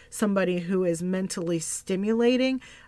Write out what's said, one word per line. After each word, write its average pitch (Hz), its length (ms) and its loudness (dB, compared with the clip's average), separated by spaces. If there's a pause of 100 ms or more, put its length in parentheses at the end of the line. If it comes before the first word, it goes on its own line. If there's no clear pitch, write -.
somebody 190 500 0
who 185 240 0
is 170 180 0
mentally 180 580 -2
stimulating. 233 1000 0 (260)